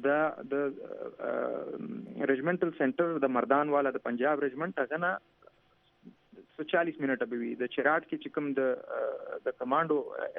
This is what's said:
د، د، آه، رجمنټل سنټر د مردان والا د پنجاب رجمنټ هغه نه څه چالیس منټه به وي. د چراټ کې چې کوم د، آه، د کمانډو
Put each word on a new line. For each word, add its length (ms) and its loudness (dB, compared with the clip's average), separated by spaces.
د، 20 4
د، 0 -
آه، 1040 -4
رجمنټل 480 0
سنټر 460 2
د 100 2
مردان 400 4
والا 220 2
د 100 -10
پنجاب 380 2
رجمنټ 380 -2
هغه 200 -4
نه 60 2
څه 140 -6
چالیس 300 2
منټه 280 2
به 120 -2
وي. 100 -2
د 140 0
چراټ 340 4
کې 140 -2
چې 100 -10
کوم 240 -2
د، 20 4
آه، 480 -4
د 160 -2
کمانډو 360 2